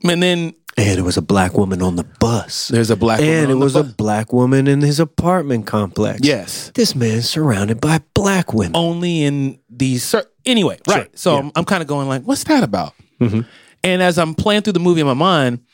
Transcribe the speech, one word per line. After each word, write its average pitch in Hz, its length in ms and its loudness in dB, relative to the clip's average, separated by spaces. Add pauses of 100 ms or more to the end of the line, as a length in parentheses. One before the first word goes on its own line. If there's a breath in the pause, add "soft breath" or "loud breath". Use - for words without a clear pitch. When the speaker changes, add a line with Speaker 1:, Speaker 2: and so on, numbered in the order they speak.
Speaker 1:
And 175 140 2
then 175 300 0 (240)
Speaker 2:
And 101 220 2
it - 40 0
was 87 140 -2
a - 40 -2
black 95 360 0
woman 95 240 0
on 92 160 0
the 85 60 -4
bus. - 680 -4
Speaker 1:
There's 117 200 2
a 113 80 2
black 110 220 2
woman 156 140 2
Speaker 2:
And 160 140 2
Speaker 1:
on 135 40 2
Speaker 2:
it 135 40 2
Speaker 1:
the 131 100 2
Speaker 2:
was 135 100 2
a 156 80 4
Speaker 1:
bus. 131 100 -12
Speaker 2:
black 107 400 -2
woman 131 340 4
in 139 140 4
his 147 180 2
apartment 160 680 0
complex. 104 580 -2
Speaker 1:
Yes. 131 520 -4
Speaker 2:
This 233 200 0
man's 117 340 -2
surrounded 113 520 -2
by 160 180 2 (140)
black 196 400 0
women. 175 220 0
Speaker 1:
Only 170 480 0
in 143 360 -2 (100)
these 123 340 -2
cer-, - 220 -2 (200)
anyway, 202 320 0 (100)
Speaker 2:
Sure. 196 100 2
Speaker 1:
right. - 220 -8
So 175 140 2
Speaker 2:
Yeah. 143 60 2
Speaker 1:
I'm, 143 160 -6
I'm 170 100 -2
kinda 175 200 -2
going 139 240 -4
like, 131 140 -4
"What's 262 220 -4
that 285 180 2
about?" 98 300 -4 (280)
Speaker 2:
Mm-hmm. 110 200 0 (420 loud breath)
Speaker 1:
And 185 180 0
as 180 160 2
I'm 160 180 0
playing 208 280 0
through 208 100 0
the 175 60 2
movie 170 220 2
in 143 60 2
my 135 60 2
mind, 135 460 2 (140 soft breath)